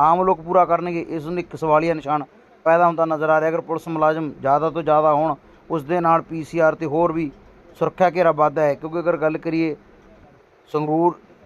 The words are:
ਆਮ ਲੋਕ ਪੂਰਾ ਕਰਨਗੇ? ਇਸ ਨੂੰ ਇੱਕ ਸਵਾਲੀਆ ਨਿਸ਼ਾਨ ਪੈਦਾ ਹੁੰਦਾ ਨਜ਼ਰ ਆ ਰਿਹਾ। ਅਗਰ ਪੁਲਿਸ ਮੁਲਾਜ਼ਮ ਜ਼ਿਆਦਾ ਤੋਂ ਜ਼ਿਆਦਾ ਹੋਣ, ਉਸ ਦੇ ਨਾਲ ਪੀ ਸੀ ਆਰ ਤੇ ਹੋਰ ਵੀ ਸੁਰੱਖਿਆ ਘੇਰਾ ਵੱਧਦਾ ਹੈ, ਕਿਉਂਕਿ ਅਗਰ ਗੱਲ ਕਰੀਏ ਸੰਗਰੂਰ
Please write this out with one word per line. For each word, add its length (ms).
ਆਮ 220
ਲੋਕ 180
ਪੂਰਾ 240
ਕਰਨਗੇ? 440
ਇਸ 160
ਨੂੰ 140
ਇੱਕ 180
ਸਵਾਲੀਆ 380
ਨਿਸ਼ਾਨ 280
ਪੈਦਾ 200
ਹੁੰਦਾ 180
ਨਜ਼ਰ 260
ਆ 100
ਰਿਹਾ। 100
ਅਗਰ 100
ਪੁਲਿਸ 280
ਮੁਲਾਜ਼ਮ 420
ਜ਼ਿਆਦਾ 300
ਤੋਂ 120
ਜ਼ਿਆਦਾ 300
ਹੋਣ, 220
ਉਸ 140
ਦੇ 160
ਨਾਲ 220
ਪੀ 220
ਸੀ 140
ਆਰ 160
ਤੇ 120
ਹੋਰ 260
ਵੀ 180
ਸੁਰੱਖਿਆ 320
ਘੇਰਾ 220
ਵੱਧਦਾ 300
ਹੈ, 120
ਕਿਉਂਕਿ 240
ਅਗਰ 180
ਗੱਲ 220
ਕਰੀਏ 360
ਸੰਗਰੂਰ 480